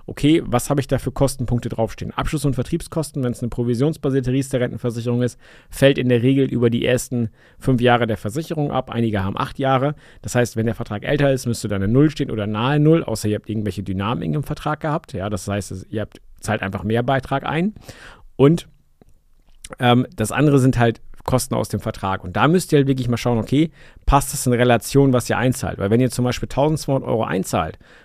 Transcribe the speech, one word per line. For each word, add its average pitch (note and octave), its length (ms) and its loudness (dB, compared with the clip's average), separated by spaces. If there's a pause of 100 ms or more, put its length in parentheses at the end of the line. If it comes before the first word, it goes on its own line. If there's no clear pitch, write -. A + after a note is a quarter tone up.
okay, D#3 380 2
was A#2+ 240 -2
habe D3 100 0
ich B2+ 80 -2
da C3 100 0
für A#2 140 -6
Kostenpunkte B2 560 -2
draufstehen? - 460 -6
Abschluss- D3 320 -2
und C#3 100 0
Vertriebskosten, D3 640 -6
wenn's B2 200 -4
eine A#2+ 80 -4
provisionsbasierte B2+ 840 -2
Riester-Rentenversicherung B2 880 -2
ist, B2 160 -2 (320)
fällt C3+ 280 4
in B2+ 100 0
der A#2+ 160 4
Regel C3+ 220 4
über A#2+ 240 2
die A#2 160 0
ersten B2 440 0 (300)
fünf B2+ 220 0
Jahre A#2+ 260 4
der G#2+ 80 -2
Versicherung D3 560 -4
ab. - 180 -2
Einige G#2+ 340 0
haben G2 140 -4
acht - 220 -6
Jahre. C3+ 340 2 (280)
Das - 140 -6
heißt, B2 200 2
wenn A2+ 120 0
der A2+ 80 0
Vertrag G#2+ 280 -8
älter C#3+ 300 2
ist, C3 120 -4
müsste A#2 220 -4
da G2+ 80 -2
eine G2 140 0
Null C#3 200 6
stehen - 220 -4
oder G#2+ 160 -4
nahe A#2+ 320 0
Null, D#3 240 6
außer A2 240 -4
ihr G#2 80 0
habt - 140 -8
irgendwelche G#2 340 -4
Dynamiken A2+ 520 -4
im D3 80 -2
Vertrag D3+ 360 -6
gehabt. D#3 320 -6
Ja, F#2+ 180 -6
das G2+ 180 -6
heißt, G2+ 240 -4
es, F#2+ 200 -12
ihr G#2+ 80 -4
habt, - 220 -10 (180)
zahlt G#2+ 220 -4
einfach G2 240 -6
mehr A2+ 180 0
Beitrag C3+ 420 -2
ein. F3+ 280 -2 (640)
Und, D3+ 320 4 (1120)
ähm, B2 360 4
das G#2+ 160 -2
andere C#3+ 280 4
sind B2 200 4
halt A#2 220 2 (240)
Kosten B2+ 280 -2
aus A#2 160 -2
dem G2+ 120 -4
Vertrag. G2 420 -4
Und F2+ 140 -8
da A#2 100 4
müsst F3 240 2
ihr D3 80 6
halt C3+ 80 4
wirklich B2+ 220 0
mal A#2 80 0
schauen, A#2+ 200 0
okay, C#3+ 320 0 (360)
passt - 280 4
das C3+ 140 -6
in B2 60 4
Relation, B2 600 4
was A#2+ 160 0
ihr G2+ 80 0
einzahlt? G2+ 400 -2
Weil G2 140 -2
wenn A#2 80 4
ihr B2+ 100 2
zum B2 160 -2
Beispiel B2 220 -4
tausendzweihundert D3 600 -2
Euro A#2 160 0
einzahlt A#2+ 540 -4 (280)